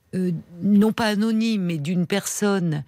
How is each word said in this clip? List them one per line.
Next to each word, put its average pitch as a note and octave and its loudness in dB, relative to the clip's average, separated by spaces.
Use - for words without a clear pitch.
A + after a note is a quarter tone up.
euh, F3+ -2
non G3+ 4
pas A#3 0
anonyme, A3 0
mais E3+ -2
d'une E3+ -2
personne F#3+ -2